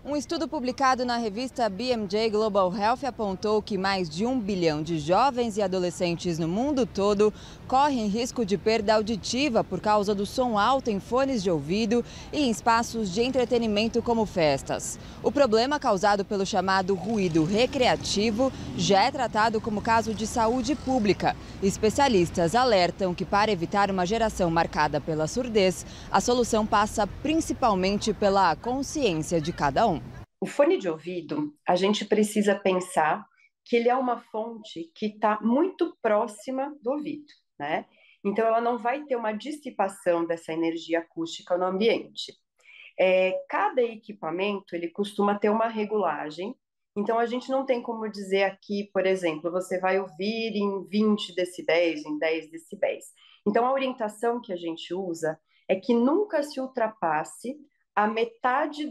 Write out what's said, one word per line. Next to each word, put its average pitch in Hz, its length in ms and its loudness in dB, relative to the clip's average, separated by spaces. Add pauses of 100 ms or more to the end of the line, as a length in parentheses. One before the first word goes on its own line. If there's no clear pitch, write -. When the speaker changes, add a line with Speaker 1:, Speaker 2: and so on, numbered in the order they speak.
Speaker 1:
Um 285 120 -4
estudo 302 320 -4
publicado 254 560 0
na 240 140 -2
revista 233 500 -4
B 214 220 -4
M 220 160 -2
J 214 240 0
Global 202 440 2
Health 226 300 0
apontou 214 560 -2
que 208 160 -4
mais 190 320 0
de 160 160 -4
um 262 160 0
bilhão 170 420 0
de 160 160 -2
jovens 233 600 2
e 214 40 0
adolescentes 180 760 -2
no 165 100 0
mundo 240 380 0
todo 208 460 2 (360)
correm 262 380 2
risco 233 380 -2
de 190 120 0
perda 214 380 2
auditiva 220 680 2
por 175 200 -4
causa 214 320 2
do 202 100 -2
som 240 340 0
alto 247 300 2
em 202 100 0
fones 254 440 0
de 190 80 0
ouvido 196 520 2 (300)
e - 80 -2
em 262 100 2
espaços 226 600 0
de 196 80 -2
entretenimento 233 800 0
como 226 220 0
festas. 147 720 0 (240)
O - 80 -12
problema 262 480 4
causado 202 460 2
pelo 196 220 -2
chamado 190 480 2
ruído 180 500 2
recreativo 226 1040 2 (280)
já 190 240 4
é 247 80 2
tratado 226 500 0
como 208 220 -4
caso 226 320 2
de 214 120 -4
saúde 240 480 0
pública. 208 640 2 (260)
Especialistas 196 920 2
alertam 190 600 2
que, 170 120 -6
para 208 260 2
evitar 196 380 0
uma 185 160 0
geração 208 440 0
marcada 156 520 0
pela 156 240 -2
surdez, 214 580 0 (260)
a 196 80 2
solução 233 460 2
passa 214 420 2 (160)
principalmente 208 920 0
pela 190 420 4
consciência 185 840 -2
de 160 140 -2
cada 143 340 2
um. 190 120 0 (420)
Speaker 2:
O 196 60 -4
fone 302 320 4
de 196 100 -6
ouvido, 156 640 -6 (140)
a 180 80 2
gente 202 300 2
precisa 208 500 2
pensar 185 720 0 (380)
que - 100 -2
ele 233 140 2
é 247 80 4
uma 247 220 -2 (120)
fonte 220 640 -10
que 214 240 -6
tá 214 240 2
muito 330 580 2
próxima 240 800 -2
do 240 120 -4
ouvido, - 340 -8 (320)
né? 156 260 -4 (400)
Então, 208 220 0
ela 226 140 4
não 240 180 0
vai 240 240 -2
ter 254 140 -4
uma 220 160 -2
dissipação 202 920 -2
dessa 165 280 -4
energia 165 480 -2
acústica 165 580 -6
no 185 60 0
ambiente. - 680 -2 (640)
É, 185 360 4 (140)
cada 302 340 0
equipamento, 202 920 -4
ele 170 140 -6
costuma 202 460 0
ter 208 140 2
uma 226 160 2
regulagem. 196 880 -4 (420)
Então, 214 220 0
a 233 80 2
gente 247 240 -6
não 269 160 0
tem 240 160 0
como 220 260 -8
dizer 196 360 0
aqui, 202 500 -4
por 190 120 2
exemplo, 170 440 0
você 180 300 -4
vai 185 180 2
ouvir 202 560 -4
em 196 320 -2
vinte 208 480 0
decibéis, 165 720 0
em 151 100 -4
dez 160 320 -2
decibéis. - 580 -6 (380)
Então, 226 220 2
a 262 60 0
orientação 240 680 -2
que 208 120 -10
a 175 40 -4
gente 170 380 -8
usa 165 420 -4 (320)
é 175 60 2
que 190 180 0
nunca 294 520 2
se 269 160 -8
ultrapasse 220 960 -4 (380)
a 208 120 2
metade 262 840 -2